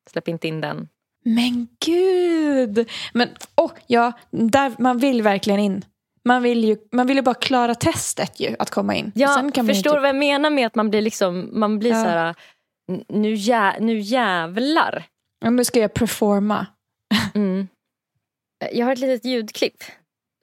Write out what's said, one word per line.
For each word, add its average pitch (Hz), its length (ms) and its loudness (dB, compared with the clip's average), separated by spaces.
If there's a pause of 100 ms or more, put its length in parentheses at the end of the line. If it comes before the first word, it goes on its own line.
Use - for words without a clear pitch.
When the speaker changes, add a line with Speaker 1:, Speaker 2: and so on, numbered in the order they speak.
(100)
Speaker 1:
släpp - 180 -10
inte 165 200 -6
in 160 120 -6
den." 156 280 -8 (360)
Speaker 2:
Men 240 440 0 (180)
gud! 320 1040 2 (240)
Men, 240 160 0 (280)
åh, 320 140 2 (160)
ja, 233 260 2 (180)
där, 226 480 2
man 247 200 2
vill 247 240 2
verkligen 202 380 2
in. 196 240 -2 (400)
Man 247 180 2
vill 240 220 2
ju, 214 120 2 (160)
man 247 140 2
vill 269 100 2
ju 269 60 2
bara 240 120 2
klara 240 400 0
testet - 680 -4
ju, - 180 -4
att - 120 -4
komma 202 240 -2
in. 214 200 -4
Speaker 1:
Ja, 277 140 2
Speaker 2:
Och 285 60 4
sen 277 180 0
kan 254 120 0
man 214 40 0
ju 214 60 4
Speaker 1:
förstår 202 160 0
Speaker 2:
typ 302 60 4
Speaker 1:
du 277 40 0
vad 277 80 2
jag 269 80 2
menar 285 340 2
med 269 160 2
att - 80 -4
man 214 160 0
blir 208 120 2
liksom, 185 500 -2
man 214 260 0
blir 226 120 0
Speaker 2:
Ja. 226 140 2
Speaker 1:
så 180 40 0
här: 170 260 0 (580)
"N-, 214 160 -8
nu 214 260 0
jä-, 208 460 2
nu 226 180 0
jävlar." 208 1080 -2 (400)
Speaker 2:
Ja, 226 60 0
nu 247 140 2
ska 240 160 0
jag 208 140 0
performa. 208 720 0 (680)
Speaker 1:
Mm. 196 340 -2 (1040)
Jag 233 140 0
har 269 60 2
ett 247 60 -4
litet 254 260 -2
ljudklipp. 233 580 -4 (600)